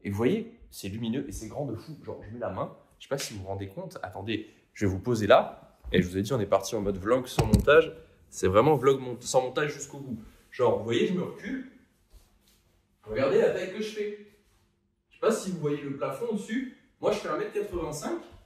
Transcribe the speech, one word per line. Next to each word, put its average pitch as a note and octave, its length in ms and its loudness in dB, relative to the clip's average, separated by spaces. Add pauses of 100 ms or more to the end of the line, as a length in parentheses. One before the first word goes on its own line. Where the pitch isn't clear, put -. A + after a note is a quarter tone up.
Et G#2+ 80 -4
vous G2 60 -4
voyez, D3+ 420 0 (120)
c'est - 180 -10
lumineux A#2 400 -4
et - 40 -12
c'est G#2+ 160 -12
grand C#3 180 -8
de - 80 -6
fou. - 280 -14
Genre, - 200 -12
je G2+ 100 -16
mets A#2+ 80 -12
la G#2+ 100 -4
main. A#2 240 -8 (240)
Je - 60 -20
sais - 40 -20
pas C3 100 -2
si - 160 -8
vous G2 80 -10
vous F#2 60 -12
rendez G2 200 -6
compte. E3+ 340 -14
Attendez, G2 480 -6 (220)
je - 140 -2
vais F#2 40 4
vous F#2 80 -2
poser G#2+ 280 0
là. - 520 4 (140)
Et F#2 80 4
je F2+ 80 0
vous F2+ 80 -4
ai F#2+ 60 0
dit, A#2+ 100 -2
on B2+ 80 0
est G2 60 -2
parti - 280 0
en A2 60 0
mode G2+ 160 -2
vlog A#2 300 0
sans - 180 0
montage. D3 480 6 (380)
C'est - 180 0
vraiment A#2+ 280 8
vlog C3 240 4
mon-, B2 200 -8
sans C3 220 2
montage D3 320 -2
jusqu'au - 240 -14
bout. B2+ 200 -8 (320)
Genre, A2+ 280 2
vous G#2 60 -6
voyez, A#2 220 2
je F#3 80 0
me F3 80 0
recule. - 480 -8 (1300)
Regardez B2 380 2
la - 100 6
taille F#3 220 -4
que G#3+ 100 -6
je G#3+ 80 -6
fais. G#3 280 -6 (920)
Je - 40 -20
sais - 60 -14
pas A3 120 4
si F#3 180 -2
vous E3+ 80 -4
voyez D3 220 0
le C3+ 160 -6
plafond - 340 -4
au-dessus. A3 460 -4 (240)
Moi, F3 100 2
je G#3 80 0
fais - 100 -8
un D#3+ 80 -2
mètre G#3 160 -4
quatre-vingt-cinq F3 680 -4 (280)